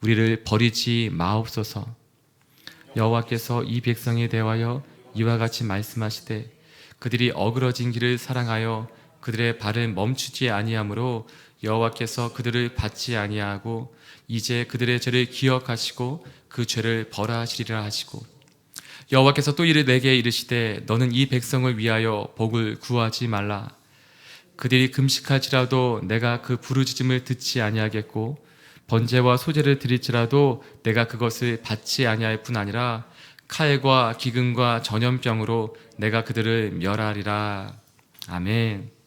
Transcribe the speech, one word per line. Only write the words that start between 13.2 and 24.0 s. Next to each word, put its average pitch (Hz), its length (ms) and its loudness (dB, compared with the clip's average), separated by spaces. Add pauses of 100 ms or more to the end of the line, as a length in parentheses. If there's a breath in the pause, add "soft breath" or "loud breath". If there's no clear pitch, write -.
이제 120 380 -2
그들의 120 340 0
죄를 123 280 2
기억하시고 127 1000 -2 (200 loud breath)
그 120 200 -4
죄를 113 420 -2
벌하시리라 113 720 -4
하시고 - 540 -8 (760 loud breath)
여호와께서 139 420 6
또 170 120 2
이르-, 151 200 4
내게 127 320 4
이르시되 117 720 -2
너는 120 240 2
이 131 160 2
백성을 127 500 0
위하여 110 600 0
복을 113 420 0
구하지 120 480 0
말라. 104 420 -4 (840 loud breath)